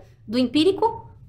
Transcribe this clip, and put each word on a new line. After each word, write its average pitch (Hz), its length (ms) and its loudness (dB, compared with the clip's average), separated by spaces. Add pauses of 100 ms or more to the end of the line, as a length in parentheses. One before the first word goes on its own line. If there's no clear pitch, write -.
(280)
do 220 100 -4
empírico 320 680 0 (240)